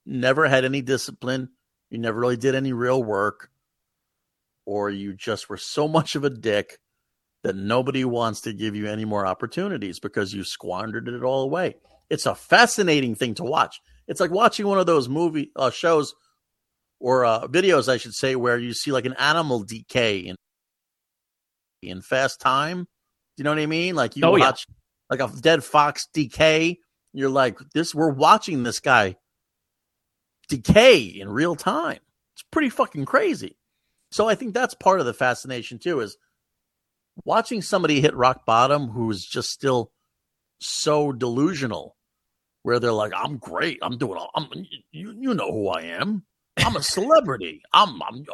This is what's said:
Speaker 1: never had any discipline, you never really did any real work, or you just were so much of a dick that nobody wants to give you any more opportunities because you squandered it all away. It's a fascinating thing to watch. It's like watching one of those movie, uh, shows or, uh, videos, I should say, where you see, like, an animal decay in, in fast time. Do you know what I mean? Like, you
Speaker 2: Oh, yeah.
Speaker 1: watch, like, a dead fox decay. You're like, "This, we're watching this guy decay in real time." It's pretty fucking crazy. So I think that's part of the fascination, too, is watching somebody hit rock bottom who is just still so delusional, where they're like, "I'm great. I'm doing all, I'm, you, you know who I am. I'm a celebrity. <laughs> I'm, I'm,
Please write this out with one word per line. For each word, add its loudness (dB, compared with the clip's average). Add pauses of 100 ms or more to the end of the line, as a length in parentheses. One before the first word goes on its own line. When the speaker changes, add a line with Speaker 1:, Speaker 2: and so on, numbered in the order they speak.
Speaker 1:
never 2
had 4
any -2
discipline, -4 (400)
you -10
never -4
really 0
did 0
any -2
real 0
work, -2 (1120)
or -4
you -8
just -8
were -10
so -4
much 0
of -6
a 0
dick -4 (680)
that -2
nobody -2
wants -2
to -8
give -6
you -6
any -6
more -2
opportunities -6
because -4
you -8
squandered -8
it -10
all 0
away. -4 (340)
It's -2
a 0
fascinating 2
thing -4
to -8
watch. -2 (260)
It's -6
like 2
watching 2
one 2
of 2
those 2
movie, -2
uh, 2
shows 2 (840)
or, 4
uh, 2
videos, 4
I 2
should -10
say, -2
where 0
you -6
see, -6
like, -2
an -6
animal 0
decay -2
in, -10 (1500)
in -12
fast -2
time. 0
Do -18 (520)
you -10
know 0
what 0
I -2
mean? -2
Like, 0
you 0
Speaker 2:
Oh, 8
yeah. 6
Speaker 1:
watch, 0 (440)
like, -2
a 0 (120)
dead 4
fox 2
decay. 2 (340)
You're -2
like, 2 (160)
"This, -2
we're 0
watching 4
this -2
guy 2 (1300)
decay 8
in -10
real 0
time." -4 (360)
It's -20
pretty 0
fucking -2
crazy. 0 (560)
So 2
I 4
think -8
that's 0
part 2
of 0
the -2
fascination, -4
too, -2
is -6 (1080)
watching -2
somebody 0
hit 4
rock 2
bottom 4
who -4
is -6
just -6
still -2 (680)
so 0
delusional, -2 (640)
where 0
they're 0
like, -2
"I'm -6
great. -6
I'm -6
doing -6
all, -12
I'm, -4 (440)
you, -16
you -2
know -2
who -2
I -4
am. -6 (360)
I'm 2
a -6
celebrity. -6
<laughs> -4
I'm, 2
I'm, -12